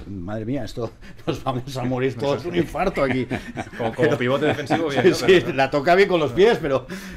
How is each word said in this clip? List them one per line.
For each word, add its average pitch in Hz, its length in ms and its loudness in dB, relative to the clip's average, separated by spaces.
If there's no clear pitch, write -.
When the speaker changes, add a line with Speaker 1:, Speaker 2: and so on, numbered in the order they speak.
Speaker 1:
"Madre 101 380 -8
mía, 131 180 -4
esto 117 280 -6
<laughs> - 180 -16
nos 160 160 -4
vamos 131 340 -6
a 123 80 -4
morir 127 300 0
todos 139 280 -2
de 175 60 -6
un 175 60 -4
infarto 165 480 0
aquí". 131 220 0
Speaker 2:
<laughs> - 520 -8
Como, 113 160 -2
como 123 160 -2
Speaker 1:
Pero - 80 2
Speaker 2:
pivote 127 280 0
defensivo, 151 440 -2
bien, 131 140 0
Speaker 1:
<laughs> 170 120 6
Sí, - 60 -4
Speaker 2:
¿no? 123 60 0
Speaker 1:
sí, 170 260 6
la 131 180 2
toca 147 240 4
bien 196 120 6
con 180 120 2
los 139 140 0
pies, 196 280 6
pero 135 240 0